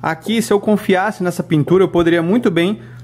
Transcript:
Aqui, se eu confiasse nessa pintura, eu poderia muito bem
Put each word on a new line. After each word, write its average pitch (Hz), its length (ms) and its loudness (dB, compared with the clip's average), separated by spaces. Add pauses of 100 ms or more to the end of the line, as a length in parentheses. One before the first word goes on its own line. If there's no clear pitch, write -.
Aqui, 208 400 -4
se 226 100 -2
eu 202 60 2
confiasse 202 640 0
nessa 180 180 -4
pintura, 165 440 2
eu 175 40 0
poderia 170 320 2
muito 208 300 0
bem 180 300 -2 (240)